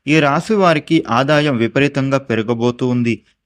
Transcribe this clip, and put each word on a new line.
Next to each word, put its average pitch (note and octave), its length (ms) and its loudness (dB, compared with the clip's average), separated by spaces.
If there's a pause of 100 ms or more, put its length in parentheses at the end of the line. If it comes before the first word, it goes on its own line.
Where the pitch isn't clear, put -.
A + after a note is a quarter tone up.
ఈ D3+ 140 2
రాశి D3+ 340 0
వారికి E3 420 2 (140)
ఆదాయం C#3+ 480 2
విపరీతంగా C3+ 600 0
పెరగబోతూ A#2+ 680 -2
ఉంది. A#2+ 280 0 (320)